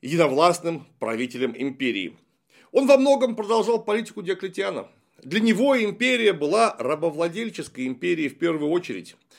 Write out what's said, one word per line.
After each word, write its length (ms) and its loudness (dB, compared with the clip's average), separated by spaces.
единовластным 840 2
правителем 580 -4
империи. 640 -4
Он 160 2
во 120 8
многом 360 2
продолжал 480 0
политику 380 -4
Диоклетиана. 680 -6
Для 180 -2
него 420 4
империя 520 2
была 440 2
рабовладельческой 1080 -4
империей 420 -2
в 80 -8
первую 340 -2
очередь. 460 -4